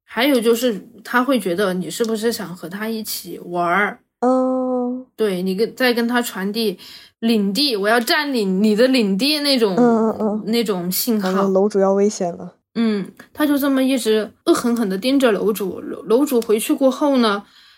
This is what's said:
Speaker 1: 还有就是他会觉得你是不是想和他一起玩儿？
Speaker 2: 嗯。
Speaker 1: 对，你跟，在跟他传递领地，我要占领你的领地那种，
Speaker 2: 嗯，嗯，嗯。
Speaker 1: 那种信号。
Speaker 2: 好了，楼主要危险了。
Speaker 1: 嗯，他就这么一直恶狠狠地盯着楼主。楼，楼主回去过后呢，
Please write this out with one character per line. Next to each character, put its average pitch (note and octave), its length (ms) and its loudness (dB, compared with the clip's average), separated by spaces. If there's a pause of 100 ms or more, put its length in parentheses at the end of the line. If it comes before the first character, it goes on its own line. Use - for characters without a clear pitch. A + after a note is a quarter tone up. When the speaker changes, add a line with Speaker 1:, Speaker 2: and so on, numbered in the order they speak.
Speaker 1:
还 B3 220 -2
有 C4+ 120 4
就 A#3 160 2
是 A#3 320 -2 (160)
他 B3 220 0
会 B3+ 160 2
觉 F3+ 140 -2
得 F#3+ 180 0
你 F#3 180 -4
是 - 140 -4
不 A3+ 100 -2
是 A3 160 -2
想 F3+ 240 -8
和 E3+ 140 -12
他 G3+ 180 -8
一 A3 160 -6
起 - 360 -10
玩 F3 260 -4
儿？ F#3+ 360 -2 (200)
Speaker 2:
嗯。 B3+ 840 -2 (100)
Speaker 1:
对， F#3+ 260 -2
你 F#3+ 120 -2
跟， A3 200 -2
在 B3+ 180 2
跟 A#3 140 0
他 A#3+ 140 0
传 G3+ 320 -6
递 G#3+ 260 -4 (420)
领 G#3+ 320 0
地， C4 240 0
我 G3 120 0
要 A#3 100 4
占 D4 340 0
领 G3 300 0
你 G#3+ 140 4
的 B3 120 6
领 G#3+ 300 2
地 D4 220 0
那 C#4 180 2
种， G3+ 180 2
Speaker 2:
嗯， A3+ 340 4
嗯， G#3 100 -4
嗯。 G#3+ 260 -2
Speaker 1:
那 A#3 160 0
种 F#3 280 -2
信 G#3+ 300 -2
号。 F#3 120 0
Speaker 2:
好 G3 100 2
了， G3 60 2
楼 F#3+ 200 2
主 G#3 120 0
要 F#3+ 120 4
危 G3+ 160 2
险 F3 240 -4
了。 F3+ 240 -16 (180)
Speaker 1:
嗯， G#3+ 360 -2 (220)
他 D4+ 120 -2
就 C#4+ 140 2
这 C#4 100 0
么 C4 140 2
一 C4 160 2
直 G#3+ 340 0 (120)
恶 E4 100 4
狠 A#3+ 220 0
狠 A3+ 120 0
地 F#3+ 80 -2
盯 B3+ 220 0
着 B3 140 4
楼 G3 200 0
主。 G3 280 -6
楼， - 220 -12
楼 A#3 220 2
主 B3+ 160 2
回 A3 180 0
去 D4+ 140 -2
过 C4+ 160 2
后 C4+ 300 2
呢， G#3 260 0 (340)